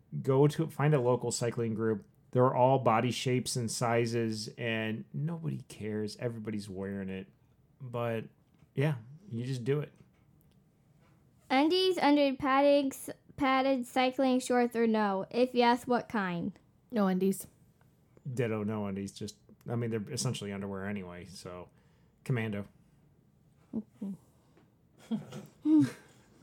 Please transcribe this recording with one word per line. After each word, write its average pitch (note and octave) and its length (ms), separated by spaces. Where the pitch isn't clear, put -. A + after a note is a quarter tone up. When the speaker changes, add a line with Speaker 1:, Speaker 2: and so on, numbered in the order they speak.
Speaker 1:
go C3+ 240
to D#3 200
find D3+ 280
a C#3 40
local B2 320
cycling A#2 440
group, A2 280
they're B2+ 240
all B2+ 240
body A#2+ 320
shapes B2 440
and A#2 160
sizes, A#2 840
and A2 460
nobody D3 540
cares. G#2+ 520
Everybody's G#2+ 500
wearing G2 400
it. F#2+ 160
But, A#2 440
yeah, D3 200
you A#2 140
just B2+ 180
do C#3 160
it. C#3+ 120
Speaker 2:
Undies F4 480
under C#4+ 380
padding C#4+ 560
s-, - 180
padded C4 480
cycling B3+ 520
shorts B3 360
or A#3 100
no? G#3 460
If B3+ 240
yes, A#3+ 320
what A#3+ 220
kind? F#3 420
Speaker 3:
No G#3 160
undies. F#3+ 400
Speaker 1:
Ditto, A2 320
no G#2+ 220
undies. G2 260
Just, - 240
I A#2+ 40
mean, A#2 140
they're A2 220
essentially A2+ 420
underwear G2 340
anyway, F2+ 460
so F2+ 340
Commando. A2 400
Speaker 2:
Mm-hmm. G#3 360
Speaker 1:
<laughs> - 720